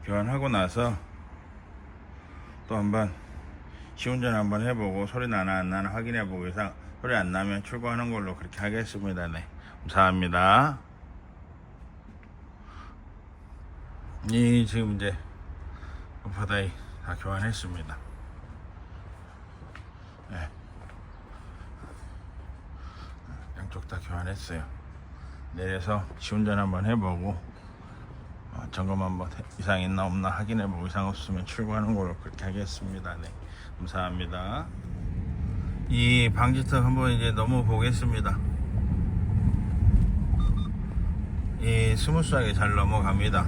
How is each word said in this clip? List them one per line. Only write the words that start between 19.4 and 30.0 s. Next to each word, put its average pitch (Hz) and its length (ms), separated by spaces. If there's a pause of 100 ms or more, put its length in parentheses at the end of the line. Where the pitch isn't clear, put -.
네. 82 180 (3000)
양쪽 - 300
다 92 180
교환했어요. 87 560 (920)
내려서 95 500 (140)
시운전 104 400
한번 95 260
해보고, 98 460 (1200)
어, - 180
점검 95 320
한번 92 300
해-, - 100 (160)
이상 95 220
있나 95 240